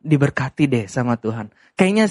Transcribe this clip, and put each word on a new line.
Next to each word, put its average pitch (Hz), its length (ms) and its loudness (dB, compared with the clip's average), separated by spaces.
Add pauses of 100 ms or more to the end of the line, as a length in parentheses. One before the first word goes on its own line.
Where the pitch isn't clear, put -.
diberkati 143 640 0
deh 117 160 0
sama 120 320 -2
Tuhan. 110 320 -8 (320)
Kayaknya 208 300 4